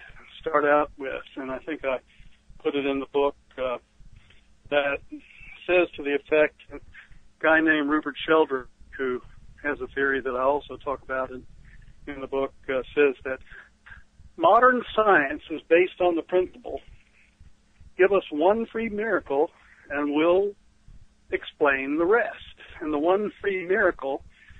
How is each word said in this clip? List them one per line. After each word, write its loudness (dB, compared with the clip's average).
start 0
out 2
with, -8
and -10
I -8
think -10
I -4
put -2
it -2
in -2
the -8
book, 0
uh, -4
that 0
says 2
to -12
the 0
effect, 0
a -16
guy 4
named 2
Rupert -2
Sheldrake, 2
who -4
has -6
a -8
theory -2
that -6
I -4
also -2
talk -10
about -8
in, -16
in -12
the -10
book, -4
uh, -4
says 2
that -8
modern 6
science 2
is -8
based 4
on 2
the -2
principle, -4
"Give 6
us 2
one 2
free -6
miracle -2
and -4
we'll 2
explain -2
the 0
rest." 0
And -4
the -2
one 0
free -4
miracle -2